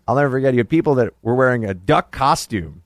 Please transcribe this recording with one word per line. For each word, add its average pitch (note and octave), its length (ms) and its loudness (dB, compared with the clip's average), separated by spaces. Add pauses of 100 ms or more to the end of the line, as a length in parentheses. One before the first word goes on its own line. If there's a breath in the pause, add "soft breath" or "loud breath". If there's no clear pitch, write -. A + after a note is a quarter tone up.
I'll A#2+ 100 0
never C#3+ 140 2
forget, C3 240 0
you B2 60 2
had A2 80 0
people D#3 280 2
that A#2+ 260 0
were A#2 120 -2
wearing B2+ 300 2
a G2 100 -4
duck G2 360 -2
costume G2+ 760 -4